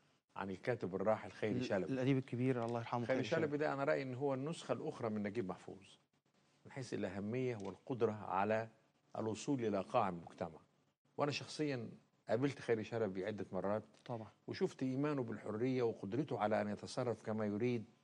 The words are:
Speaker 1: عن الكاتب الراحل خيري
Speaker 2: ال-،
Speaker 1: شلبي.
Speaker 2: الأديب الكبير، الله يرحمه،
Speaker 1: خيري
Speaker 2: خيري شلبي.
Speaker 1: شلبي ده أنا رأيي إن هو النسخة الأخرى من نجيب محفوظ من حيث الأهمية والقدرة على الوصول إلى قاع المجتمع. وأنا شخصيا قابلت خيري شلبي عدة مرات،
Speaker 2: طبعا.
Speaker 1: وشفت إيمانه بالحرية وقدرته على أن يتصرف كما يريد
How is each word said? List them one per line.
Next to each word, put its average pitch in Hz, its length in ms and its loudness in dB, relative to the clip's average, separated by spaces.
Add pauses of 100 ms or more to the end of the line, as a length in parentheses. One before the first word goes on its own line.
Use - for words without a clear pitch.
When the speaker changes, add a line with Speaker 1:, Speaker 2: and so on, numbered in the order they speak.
(360)
Speaker 1:
عن 98 140 -4
الكاتب 95 440 -2
الراحل 101 360 2
خيري 110 280 0
Speaker 2:
ال-، 123 60 0
Speaker 1:
شلبي. 98 280 0
Speaker 2:
الأديب 131 260 4
الكبير، 123 460 0
الله 120 160 0
يرحمه، 120 260 -2
Speaker 1:
خيري 131 120 2
Speaker 2:
خيري 123 100 0
شلبي. 160 140 2
Speaker 1:
شلبي 147 140 0
ده 147 160 2
أنا 139 120 -2
رأيي 151 180 2
إن 131 120 -4
هو 139 200 0
النسخة 139 380 -2
الأخرى 120 380 -4
من 107 120 -2
نجيب 104 260 -2
محفوظ 92 340 -8 (840)
من 110 60 -18
حيث 120 220 -6
الأهمية 107 640 -2
والقدرة 107 560 0
على 104 560 2 (500)
الوصول 113 460 0
إلى 101 160 2
قاع 107 280 2
المجتمع. 82 500 -6 (580)
وأنا 143 160 2
شخصيا 131 580 -4 (380)
قابلت 131 300 2
خيري 110 260 0
شلبي 98 420 0
عدة 101 260 -4
مرات، 101 300 0 (220)
Speaker 2:
طبعا. 113 260 -8 (160)
Speaker 1:
وشفت - 360 -2
إيمانه 135 400 2
بالحرية 110 600 0
وقدرته 117 560 0
على 107 240 6
أن 104 60 2
يتصرف 113 540 0
كما 110 240 2
يريد 110 380 4 (200)